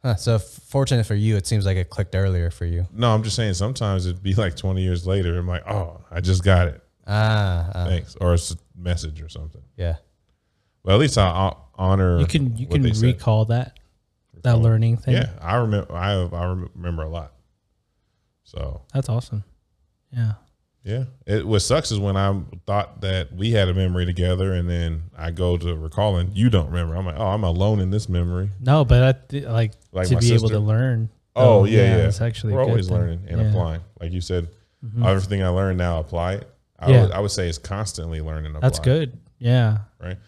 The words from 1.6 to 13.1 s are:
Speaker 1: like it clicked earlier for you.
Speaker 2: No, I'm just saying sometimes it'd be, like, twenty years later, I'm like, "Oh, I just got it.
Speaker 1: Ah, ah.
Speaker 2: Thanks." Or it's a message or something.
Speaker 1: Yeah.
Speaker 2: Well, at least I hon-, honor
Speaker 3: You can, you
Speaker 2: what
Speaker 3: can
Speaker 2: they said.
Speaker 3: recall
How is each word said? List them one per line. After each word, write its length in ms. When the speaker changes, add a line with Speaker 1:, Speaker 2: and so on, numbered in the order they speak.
Speaker 1:
like 120
it 120
clicked 260
earlier 360
for 140
you. 280
Speaker 2:
No, 180
I'm 120
just 120
saying 200
sometimes 500
it'd 160
be, 140
like, 200
twenty 280
years 240
later, 320
I'm 80
like, 200
"Oh, 340
I 100
just 220
got 240
it. 120
Speaker 1:
Ah, 640
ah. 140
Speaker 2:
Thanks." 340
Or 140
it's 160
a 60
message 440
or 80
something. 320
Speaker 1:
Yeah. 180
Speaker 2:
Well, 120
at 40
least 180
I 120
hon-, 280
honor 440
Speaker 3:
You 60
can, 320
you 80
Speaker 2:
what 100
Speaker 3:
can 60
Speaker 2:
they 120
said. 120
Speaker 3:
recall 400